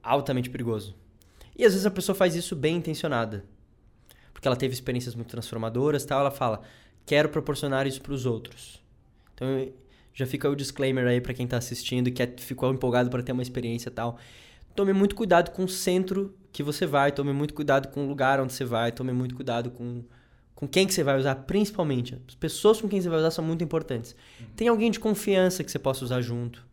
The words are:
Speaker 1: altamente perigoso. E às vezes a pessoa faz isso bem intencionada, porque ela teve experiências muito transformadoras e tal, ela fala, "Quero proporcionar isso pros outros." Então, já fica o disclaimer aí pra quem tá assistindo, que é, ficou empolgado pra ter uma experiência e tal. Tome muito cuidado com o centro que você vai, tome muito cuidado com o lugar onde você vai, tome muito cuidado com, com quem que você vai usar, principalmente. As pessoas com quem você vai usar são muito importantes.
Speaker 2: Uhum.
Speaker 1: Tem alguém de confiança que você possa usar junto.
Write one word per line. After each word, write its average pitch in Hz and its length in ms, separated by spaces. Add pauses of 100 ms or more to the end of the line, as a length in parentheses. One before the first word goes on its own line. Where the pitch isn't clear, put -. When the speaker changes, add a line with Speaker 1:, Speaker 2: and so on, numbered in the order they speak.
Speaker 1:
altamente 127 460
perigoso. 107 460 (640)
E 240 80
às 208 80
vezes 190 140
a 202 40
pessoa 185 240
faz 180 220
isso 175 200
bem 156 200
intencionada, 135 680 (880)
porque - 140
ela 123 100
teve 131 160
experiências 123 420
muito 117 140
transformadoras 117 760
e - 20
tal, 139 140
ela 139 100
fala, 120 320 (420)
"Quero 147 240
proporcionar 143 580
isso 135 140
pros 139 240
outros." - 560 (540)
Então, 131 340 (460)
já 131 120
fica 143 220
o 143 80
disclaimer 135 500
aí 123 140
pra 123 140
quem 123 120
tá 127 120
assistindo, 123 520
que 123 120
é, 123 160
ficou 131 340
empolgado 123 380
pra 123 120
ter 127 100
uma 123 100
experiência 120 460
e 117 40
tal. 120 240 (600)
Tome 196 160
muito 202 240
cuidado 175 340
com 185 140
o 185 40
centro 185 640 (180)
que - 100
você 147 240
vai, 143 240
tome 143 220
muito 147 200
cuidado 139 360
com 143 160
o 135 40
lugar 135 320
onde 127 120
você 135 120
vai, 117 280
tome 127 200
muito 127 220
cuidado 120 360
com, 120 340 (500)
com 143 140
quem 190 180
que 190 60
você 170 100
vai 139 160
usar, 135 160
principalmente. 151 840 (100)
As - 60
pessoas 208 460
com 226 80
quem 196 120
você 175 80
vai 165 100
usar 160 120
são 160 140
muito 165 200
importantes. 135 500 (240)
Speaker 2:
Uhum. - 160
Speaker 1:
Tem 226 140
alguém 226 220
de - 100
confiança 185 640
que - 60
você - 80
possa 131 260
usar 127 160
junto. 120 420 (100)